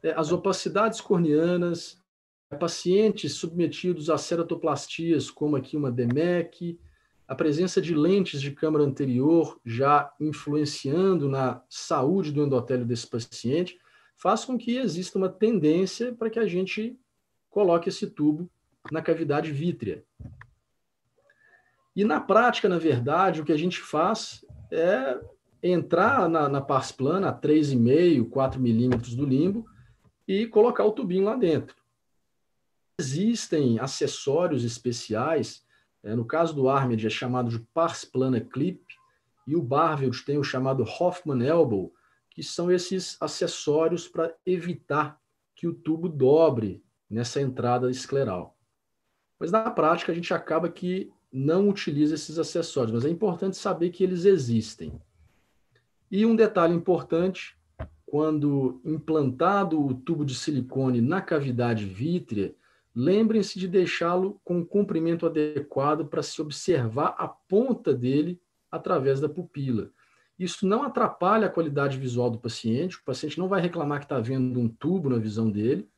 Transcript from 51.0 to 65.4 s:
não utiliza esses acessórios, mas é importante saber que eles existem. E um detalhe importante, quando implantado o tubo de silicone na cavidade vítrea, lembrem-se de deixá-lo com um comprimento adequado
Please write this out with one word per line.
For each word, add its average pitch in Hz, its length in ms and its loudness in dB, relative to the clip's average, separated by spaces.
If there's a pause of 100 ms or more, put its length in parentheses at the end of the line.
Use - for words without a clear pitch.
não 156 360 2
utiliza 156 480 0
esses 151 240 -8
acessórios, 151 540 -2
mas 120 120 0
é 147 40 2
importante 185 480 -2
saber 175 320 -2
que 175 140 -2
eles 180 200 0
existem. 117 720 2 (1160)
E 208 160 2
um 226 100 4
detalhe 196 380 4
importante, 170 840 -2 (480)
quando 143 800 0
implantado 156 960 0
o 135 100 0
tubo 147 300 -2
de 131 120 -4
silicone 131 640 0
na 165 200 2
cavidade 120 640 -2
vítrea, 104 680 -4 (400)
lembrem-se 196 640 2
de 185 80 -4
deixá-lo 180 760 0
com 175 160 -2
um 170 60 -4
comprimento 170 600 0
adequado 151 800 -2